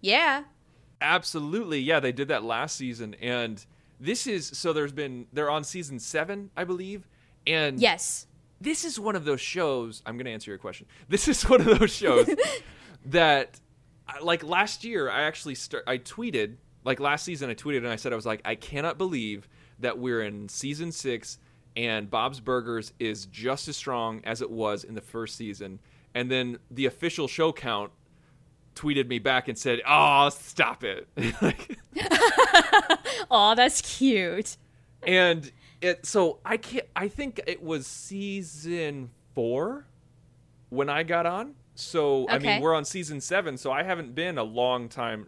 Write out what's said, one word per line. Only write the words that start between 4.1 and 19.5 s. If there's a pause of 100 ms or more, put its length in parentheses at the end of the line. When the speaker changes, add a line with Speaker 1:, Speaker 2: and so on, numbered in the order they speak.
Speaker 2:
is,
so
there's
been,
they're
on
season
seven,
I
believe, (400)
and
Speaker 1:
Yes. (340)
Speaker 2:
this
is
one
of
those
shows,
I'm
gonna
answer
your
question. (220)
This
is
one
of
those
shows (400)
Speaker 1:
<laughs>
Speaker 2:
that, (480)
I,
like,
last
year,
I
actually
start,
I
tweeted, (280)
like,
last
season,
I
tweeted
and
I
said,
I
was
like,
"I
cannot
believe (320)